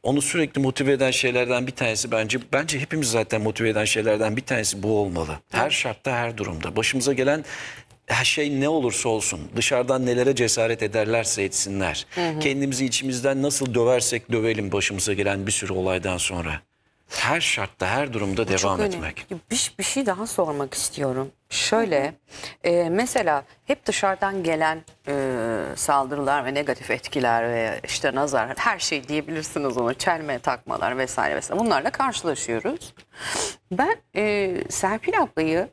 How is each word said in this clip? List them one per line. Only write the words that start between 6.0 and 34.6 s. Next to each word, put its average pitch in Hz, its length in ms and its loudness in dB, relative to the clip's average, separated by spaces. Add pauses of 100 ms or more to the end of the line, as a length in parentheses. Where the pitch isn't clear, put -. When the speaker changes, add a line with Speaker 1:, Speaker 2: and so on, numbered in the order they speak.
Speaker 1:
her 117 260 -2
durumda. 90 380 -4
Başımıza 127 360 2
gelen 143 320 2 (600)
her 127 180 0
şey 147 360 0
ne 139 80 4
olursa 131 400 2
olsun, 101 320 0 (160)
dışarıdan 127 500 2
nelere 123 280 4
cesaret 113 480 2
ederlerse 107 600 0
etsinler, 95 720 -2
Speaker 2:
Hı 175 160 0
hı. 151 80 -4
Speaker 1:
kendimizi 139 480 0
içimizden 135 560 0
nasıl 139 320 0
döversek 120 580 2
dövelim 107 400 0
başımıza 101 400 0
gelen 98 340 0
bir 107 60 -2
sürü 95 200 -4
olaydan 92 440 0
sonra. 85 440 -4 (500)
Her 147 300 0
şartta, - 460 -2
her 127 260 0
durumda 101 360 0
Speaker 2:
Bu - 80 -4
çok 90 60 2
Speaker 1:
devam 95 180 2
Speaker 2:
önemli. 190 160 0
Speaker 1:
etmek. - 300 -10 (240)
Speaker 2:
Bir, - 280 -2
bir 196 60 -4
şey 269 220 -2
daha 196 200 -2
sormak 147 480 -2
istiyorum. 135 560 -2 (200)
Şöyle, 170 640 2 (500)
e, 175 260 4
mesela 185 540 2 (220)
hep - 200 -2
dışarıdan 196 560 0
gelen, 160 420 0 (240)
e, 135 240 0 (440)
saldırılar 139 680 2
ve 135 100 -4
negatif 139 360 -2
etkiler 117 580 2
ve 113 360 0
işte - 300 0
nazar, 131 440 0
her 226 200 0
şey 139 300 -4
diyebilirsiniz 151 680 -2
ona, 120 160 2
çelme 156 440 -2
takmalar 123 600 -2
vesaire 101 380 0
vesaire. 120 240 -2
Bunlarla 190 300 2
karşılaşıyoruz. 185 1040 -4 (800)
Ben, 302 240 2 (200)
e, 202 380 0 (140)